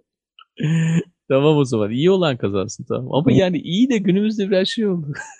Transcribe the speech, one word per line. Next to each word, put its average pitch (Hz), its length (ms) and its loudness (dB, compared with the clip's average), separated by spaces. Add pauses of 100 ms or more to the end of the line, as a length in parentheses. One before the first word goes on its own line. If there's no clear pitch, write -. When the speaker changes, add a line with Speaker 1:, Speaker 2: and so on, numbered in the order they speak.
(1300)
Speaker 1:
Tamam 147 280 4
o 143 80 2
zaman. 110 260 -2
İyi 143 200 2
olan 170 260 0
kazansın, 98 520 -4
tamam. 120 240 -4
Ama 185 180 2
Speaker 2:
Hı. - 40 4
Speaker 1:
yani 185 220 2
iyi 208 320 0
de 240 80 2
günümüzde 202 520 0
biraz 190 180 2
şey 220 200 -2
oldu. 160 260 -4 (260)